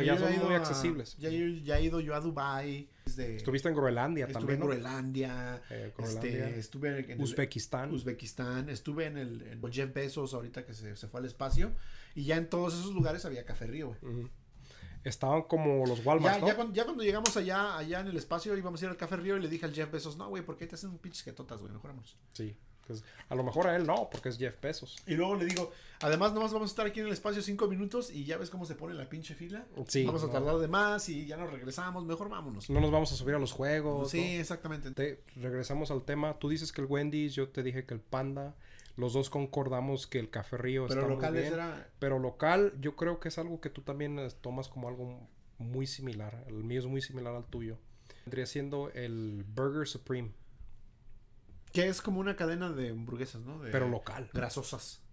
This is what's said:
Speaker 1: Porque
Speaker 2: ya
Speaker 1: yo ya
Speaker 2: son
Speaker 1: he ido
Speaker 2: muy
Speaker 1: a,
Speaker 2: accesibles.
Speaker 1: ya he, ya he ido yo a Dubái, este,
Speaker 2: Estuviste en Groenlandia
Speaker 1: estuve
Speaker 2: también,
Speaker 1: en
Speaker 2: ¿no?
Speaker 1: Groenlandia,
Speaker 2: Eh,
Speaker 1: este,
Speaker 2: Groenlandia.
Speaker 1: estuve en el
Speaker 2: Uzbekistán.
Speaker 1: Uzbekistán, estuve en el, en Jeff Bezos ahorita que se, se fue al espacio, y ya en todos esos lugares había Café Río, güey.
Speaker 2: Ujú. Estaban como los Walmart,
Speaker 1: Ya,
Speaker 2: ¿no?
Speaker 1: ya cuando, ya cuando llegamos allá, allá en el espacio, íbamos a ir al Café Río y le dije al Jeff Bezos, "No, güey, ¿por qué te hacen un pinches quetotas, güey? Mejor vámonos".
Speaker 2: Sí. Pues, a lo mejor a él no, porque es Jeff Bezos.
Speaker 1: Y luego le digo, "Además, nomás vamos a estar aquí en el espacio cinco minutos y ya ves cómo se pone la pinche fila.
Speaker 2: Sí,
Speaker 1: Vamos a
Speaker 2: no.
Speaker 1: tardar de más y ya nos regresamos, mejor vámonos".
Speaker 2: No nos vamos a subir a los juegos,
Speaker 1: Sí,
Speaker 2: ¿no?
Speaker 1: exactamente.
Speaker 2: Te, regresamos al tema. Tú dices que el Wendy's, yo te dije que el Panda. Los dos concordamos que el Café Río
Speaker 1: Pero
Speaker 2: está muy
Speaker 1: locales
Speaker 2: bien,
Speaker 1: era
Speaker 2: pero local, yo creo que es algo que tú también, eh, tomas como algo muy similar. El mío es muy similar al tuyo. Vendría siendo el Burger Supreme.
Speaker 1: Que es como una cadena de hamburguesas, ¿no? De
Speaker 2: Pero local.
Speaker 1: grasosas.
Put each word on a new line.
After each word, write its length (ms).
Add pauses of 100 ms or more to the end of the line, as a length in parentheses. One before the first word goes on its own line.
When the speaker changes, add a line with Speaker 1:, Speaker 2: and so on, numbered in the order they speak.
Speaker 1:
Porque 40
Speaker 2:
ya 80
Speaker 1:
yo 40
ya 60
Speaker 2:
son 80
Speaker 1:
he 20
ido 120
Speaker 2:
muy 80
Speaker 1:
a, 20
Speaker 2:
accesibles. 600
Speaker 1:
ya 120
he, 320
ya 180
he 40
ido 180
yo 120
a 60
Dubái, 680 (160)
este, 320
Speaker 2:
Estuviste 320
en 60
Groenlandia 500
Speaker 1:
estuve 160
Speaker 2:
también, 140
Speaker 1:
en 40
Speaker 2:
¿no? 80
Speaker 1:
Groenlandia, 1000
Speaker 2:
Eh, 180
Speaker 1:
este, 80
Speaker 2:
Groenlandia. 540
Speaker 1:
estuve 500
en 120
el 100
Speaker 2:
Uzbekistán. 720
Speaker 1:
Uzbekistán, 760
estuve 380
en 120
el, 260
en 280
Jeff 220
Bezos 400
ahorita 320
que 80
se, 240
se 100
fue 140
al 40
espacio, 460 (440)
y 100
ya 100
en 140
todos 240
esos 200
lugares 300
había 220
Café 220
Río, 340
güey. 120
Speaker 2:
Ujú. 160 (760)
Estaban 400
como 420
los 180
Walmart, 340
Speaker 1:
Ya, 40
Speaker 2:
¿no? 60
Speaker 1:
ya 80
cuando, 180
ya 100
cuando 200
llegamos 340
allá, 400
allá 220
en 80
el 100
espacio, 400
íbamos 240
a 40
ir 40
al 80
Café 200
Río 200
y 20
le 80
dije 200
al 40
Jeff 200
Bezos, 260
"No, 120
güey, 140
¿por 140
qué 80
te 80
hacen 160
un 80
pinches 240
quetotas, 400
güey? 100
Mejor 200
vámonos". 260 (160)
Speaker 2:
Sí. 240 (300)
Pues, 160 (260)
a 60
lo 80
mejor 240
a 80
él 100
no, 260
porque 180
es 100
Jeff 200
Bezos. 360 (100)
Speaker 1:
Y 80
luego 220
le 100
digo, 260 (300)
"Además, 320
nomás 200
vamos 160
a 20
estar 160
aquí 140
en 40
el 80
espacio 300
cinco 240
minutos 420
y 160
ya 120
ves 120
cómo 160
se 80
pone 220
la 120
pinche 280
fila. 320 (200)
Speaker 2:
Sí, 180
Speaker 1:
Vamos 180
a 20
Speaker 2:
no. 60
Speaker 1:
tardar 260
de 100
más 400
y 200
ya 100
nos 140
regresamos, 520
mejor 260
vámonos". 420
Speaker 2:
No 100
nos 80
vamos 220
a 40
subir 200
a 40
los 120
juegos, 580
Speaker 1:
Sí, 80 (160)
Speaker 2:
¿no? 80
Speaker 1:
exactamente. 480
Speaker 2:
Te, 320 (140)
regresamos 560
al 120
tema. 360
Tú 100
dices 220
que 100
el 60
Wendy's, 480
yo 140
te 120
dije 240
que 80
el 80
Panda. 540 (420)
Los 140
dos 180
concordamos 800
que 120
el 100
Café 260
Río 320
Speaker 1:
Pero 140
Speaker 2:
está 40
muy 120
Speaker 1:
locales 240
Speaker 2:
bien, 140
Speaker 1:
era 340 (100)
Speaker 2:
pero 180
local, 600
yo 160
creo 240
que 80
es 100
algo 220
que 100
tú 120
también, 380
eh, 100 (100)
tomas 300
como 180
algo 400 (300)
muy 280
similar. 640
El 160
mío 160
es 60
muy 160
similar 340
al 80
tuyo. 340 (480)
Vendría 200
siendo 480
el 500 (100)
Burger 320
Supreme. 460 (1400)
Speaker 1:
Que 160
es 120
como 200
una 160
cadena 340
de 200
hamburguesas, 500
¿no? 200
De 100
Speaker 2:
Pero 180
local. 440
Speaker 1:
grasosas. 680 (120)